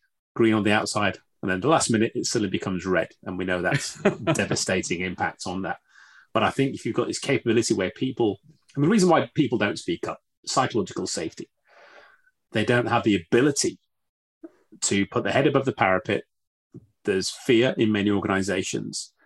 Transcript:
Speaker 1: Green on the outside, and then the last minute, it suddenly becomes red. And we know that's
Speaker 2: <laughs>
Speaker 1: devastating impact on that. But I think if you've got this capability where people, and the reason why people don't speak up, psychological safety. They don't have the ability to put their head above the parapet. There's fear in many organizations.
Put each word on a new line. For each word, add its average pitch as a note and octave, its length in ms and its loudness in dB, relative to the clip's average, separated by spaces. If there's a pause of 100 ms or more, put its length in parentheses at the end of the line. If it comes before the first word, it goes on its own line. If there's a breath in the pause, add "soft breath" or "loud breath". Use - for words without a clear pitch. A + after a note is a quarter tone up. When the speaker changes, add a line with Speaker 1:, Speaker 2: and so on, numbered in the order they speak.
(340)
Speaker 1:
Green A2+ 200 4
on G#2+ 100 2
the G#2 80 4
outside, G#2 460 0 (240)
and F#2+ 100 -2
then F#2 80 -2
the G2+ 80 -2
last D3 240 2
minute, A2+ 240 2
it B2 100 -4
suddenly G#2 240 -2
becomes F#2 360 -4
red. F2+ 240 0 (160)
And F#2 120 -8
we F#2+ 60 -4
know F2+ 180 -2
that's - 400 -2
Speaker 2:
<laughs> - 220 0
Speaker 1:
devastating F#2+ 760 -2
impact F#2 440 -6
on F#2+ 180 -6
that. F2+ 160 -6 (540 soft breath)
But A2 100 2
I F#2+ 60 4
think C3+ 240 -2
if - 120 -10
you've A2+ 100 -4
got B2 120 0
this - 120 -6
capability A#2 540 0
where G2 180 0
people, A#2+ 480 -2 (340)
and C#3+ 120 0
the - 40 4
reason F#3+ 200 4
why D#3 240 4
people B2 240 0
don't G#2 200 0
speak - 300 -6
up, D#2 140 -8 (240)
psychological G#2 600 -2
safety. - 420 -8 (1040 loud breath)
They G#2+ 120 0
don't A#2+ 220 2
have A#2 160 0
the G#2+ 120 4
ability B2 640 2 (1040)
to G2+ 240 0
put A#2+ 160 -4
their G2 100 -2
head C3+ 140 4
above C3+ 180 2
the C3 80 0
parapet. F#2+ 500 2 (800)
There's F#2+ 260 0
fear B2 480 2
in A2 140 2
many G#2 200 2
organizations. F#2+ 1000 -2 (120)